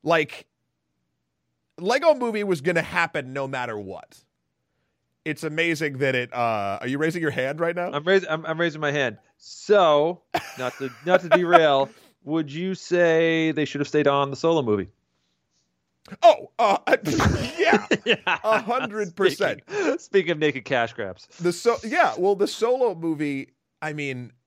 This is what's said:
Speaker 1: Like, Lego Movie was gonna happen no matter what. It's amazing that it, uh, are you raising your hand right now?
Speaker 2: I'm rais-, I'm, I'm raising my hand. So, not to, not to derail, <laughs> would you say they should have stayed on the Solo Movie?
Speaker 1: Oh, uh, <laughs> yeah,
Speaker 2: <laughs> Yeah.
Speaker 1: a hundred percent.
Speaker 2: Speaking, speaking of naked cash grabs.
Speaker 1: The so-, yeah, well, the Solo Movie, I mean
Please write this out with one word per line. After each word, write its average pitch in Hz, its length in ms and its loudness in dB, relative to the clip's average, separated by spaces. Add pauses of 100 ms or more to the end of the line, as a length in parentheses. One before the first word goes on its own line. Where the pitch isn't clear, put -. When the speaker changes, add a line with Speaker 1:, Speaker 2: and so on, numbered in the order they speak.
Speaker 1:
Like, 156 420 -2 (1300)
Lego 277 360 2
Movie 233 300 -2
was 180 180 -2
gonna 170 200 0
happen 160 520 -4
no 135 140 -6
matter 123 320 -6
what. 95 400 -16 (1040)
It's 156 180 -8
amazing 156 560 -2
that 131 160 0
it, 123 180 -4
uh, 110 480 -2
are 120 60 -6
you 135 100 -4
raising 160 240 -2
your 151 100 -2
hand 135 280 -4
right 170 160 -2
now? 175 160 -4
Speaker 2:
I'm 147 120 -4
rais-, 190 260 2
I'm, 160 160 -4
I'm 160 140 -6
raising 160 220 -2
my 147 100 0
hand. 131 260 0 (200)
So, 170 840 2 (360)
not 127 220 -6
to, 135 100 -6 (160)
not 180 160 4
to 175 80 -10
derail, 160 600 4 (180)
<laughs> - 160 -20
would 151 280 -4
you 180 240 -4
say 165 760 2
they 151 140 0
should 143 160 -6
have 139 60 -2
stayed 151 200 2
on 139 220 2
the 139 60 -8
Solo 165 260 2
Movie? 104 280 0 (1300)
Speaker 1:
Oh, - 340 6
uh, 208 200 4 (100)
<laughs> - 680 0
yeah, - 280 2 (100)
Speaker 2:
<laughs> - 100 -10
Yeah. 233 100 2 (100)
Speaker 1:
a 214 360 0
hundred 214 540 -4
percent. 185 520 0
Speaker 2:
Speaking, 349 320 -2
speaking 175 320 0
of 156 80 -2
naked 143 260 -2
cash 120 280 0
grabs. 98 340 -10 (120)
Speaker 1:
The 170 140 0
so-, 233 300 0
yeah, 254 340 0
well, 196 180 2
the 185 120 0
Solo 240 480 -2
Movie, 151 560 -6 (300)
I 151 120 -8
mean 131 380 -8 (160)